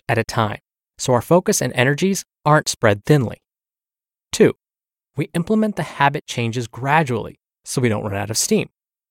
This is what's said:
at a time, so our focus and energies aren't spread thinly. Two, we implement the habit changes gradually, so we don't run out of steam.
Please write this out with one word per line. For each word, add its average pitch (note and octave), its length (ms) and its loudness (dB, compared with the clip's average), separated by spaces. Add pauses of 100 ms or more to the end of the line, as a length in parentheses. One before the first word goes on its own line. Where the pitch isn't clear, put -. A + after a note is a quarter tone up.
at A2+ 120 0
a A2 40 0
time, - 360 -4 (400)
so - 120 -2
our A#2+ 120 2
focus F#3 360 2
and C3 140 -4
energies C#3+ 500 0 (220)
aren't D3+ 240 2
spread G#2 340 0
thinly. B2 380 2 (920)
Two, - 240 4 (600)
we D3+ 180 -4
implement G#3+ 420 0
the - 220 -8
habit C#3+ 300 0
changes A#2 400 -4
gradually, C3 720 -2 (260)
so - 160 -4
we B2 80 4
don't G#2+ 140 -2
run G#2 100 -6
out G2+ 160 -6
of A2 80 -6
steam. - 320 0 (420)